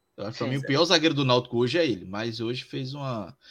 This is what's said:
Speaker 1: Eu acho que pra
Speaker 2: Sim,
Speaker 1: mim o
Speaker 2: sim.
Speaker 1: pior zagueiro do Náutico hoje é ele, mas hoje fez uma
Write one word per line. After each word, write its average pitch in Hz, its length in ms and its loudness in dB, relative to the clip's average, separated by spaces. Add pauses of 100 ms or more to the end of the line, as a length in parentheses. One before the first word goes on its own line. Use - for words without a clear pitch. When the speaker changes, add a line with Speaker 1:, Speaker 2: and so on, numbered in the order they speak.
(160)
Speaker 1:
Eu - 80 -8
acho 110 80 -6
que - 60 -12
pra - 100 -2
Speaker 2:
Sim, - 20 -2
Speaker 1:
mim 135 60 -2
o 139 60 -2
Speaker 2:
sim. - 40 -12
Speaker 1:
pior 143 200 4
zagueiro 160 280 4
do 143 100 2
Náutico 123 320 2
hoje 123 220 2
é 165 80 4
ele, 92 180 -2
mas 113 360 -6
hoje 123 240 -4
fez 135 300 -8
uma 123 380 -8 (180)